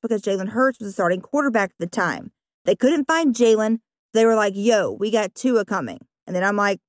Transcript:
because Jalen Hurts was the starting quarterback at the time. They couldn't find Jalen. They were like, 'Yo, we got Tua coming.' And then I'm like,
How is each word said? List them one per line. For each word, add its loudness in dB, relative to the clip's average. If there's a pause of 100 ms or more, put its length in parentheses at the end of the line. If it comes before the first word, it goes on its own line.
because -4
Jalen -4
Hurts 0
was -10
the -10
starting 0
quarterback -2
at -20
the -6
time. -6 (320)
They 4
couldn't 2
find 2
Jalen. 2 (320)
They 4
were 4
like, 0
'Yo, 2
we -4
got -2
Tua 0
coming.' -8 (220)
And -8
then 0
I'm 0
like, -2